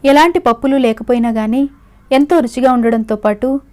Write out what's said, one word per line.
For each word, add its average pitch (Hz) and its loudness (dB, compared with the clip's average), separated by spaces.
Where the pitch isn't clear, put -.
ఎలాంటి 339 4
పప్పులు 269 -2
లేకపోయినా 233 -2
కానీ 220 -2
ఎంతో 294 2
రుచిగా 254 0
ఉండడంతో 226 -2
పాటు 214 -2